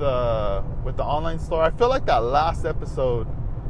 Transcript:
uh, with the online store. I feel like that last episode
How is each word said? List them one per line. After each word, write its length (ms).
uh, 600
with 120
the 80
online 360
store. 240
I 80
feel 180
like 160
that 180
last 420
episode 640